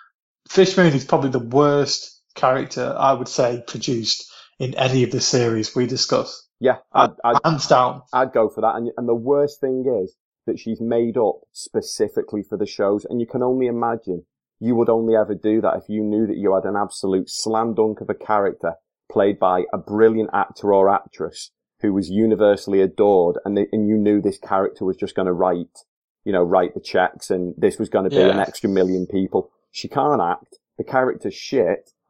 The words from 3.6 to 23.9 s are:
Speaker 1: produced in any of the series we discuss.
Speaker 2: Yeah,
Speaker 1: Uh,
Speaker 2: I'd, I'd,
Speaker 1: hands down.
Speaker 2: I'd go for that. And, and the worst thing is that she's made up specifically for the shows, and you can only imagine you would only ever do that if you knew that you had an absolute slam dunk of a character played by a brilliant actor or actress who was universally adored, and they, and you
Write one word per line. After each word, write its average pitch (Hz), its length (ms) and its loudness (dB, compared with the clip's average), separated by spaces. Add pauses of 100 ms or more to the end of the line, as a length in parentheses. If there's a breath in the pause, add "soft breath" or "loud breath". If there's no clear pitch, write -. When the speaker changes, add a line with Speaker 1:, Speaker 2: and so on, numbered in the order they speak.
Speaker 1:
produced 113 680 -6 (280 loud breath)
in 127 160 -6
any 131 280 2
of 113 80 0
the 127 100 -2
series 113 540 0
we 123 120 0
discuss. 127 560 -2 (160)
Speaker 2:
Yeah, 127 180 2 (160)
Speaker 1:
Uh, 120 160 4 (140)
Speaker 2:
I'd, 120 120 4
I'd, - 80 2
Speaker 1:
hands 156 240 0
down. 131 340 2 (120)
Speaker 2:
I'd 131 180 0
go 110 180 2
for - 120 -10
that. 110 140 2
And, 117 220 -4
and 120 120 -6
the 117 60 2
worst 143 440 0
thing 131 260 -2 (180)
is 95 120 -12 (320)
that 113 120 -4
she's 113 200 -8
made 117 380 -2
up 107 240 0 (100)
specifically - 960 -6
for 104 100 -8
the 101 100 -4
shows, 101 380 -2
and 120 140 -6
you 117 80 -4
can 123 160 -4
only 127 240 0
imagine 117 580 -4 (340)
you 117 160 0
would 113 140 2
only 113 260 2
ever 107 200 0
do 107 260 0
that 101 140 0
if - 140 -10
you 107 120 -4
knew 107 260 0
that 101 100 -4
you 98 180 0
had 92 80 0
an 98 140 -4
absolute 95 520 -4
slam 110 440 -4
dunk 110 260 0
of - 100 -8
a 104 60 -2
character 98 580 -2 (380)
played 101 280 2
by 90 240 2 (100)
a - 40 -2
brilliant 110 560 2
actor 98 400 0
or 98 160 6
actress - 640 -4 (300)
who 104 120 0
was 95 160 -2
universally 101 720 2
adored, 92 640 4
and 101 140 -4
they, 101 140 0
and 110 180 0
you 110 80 2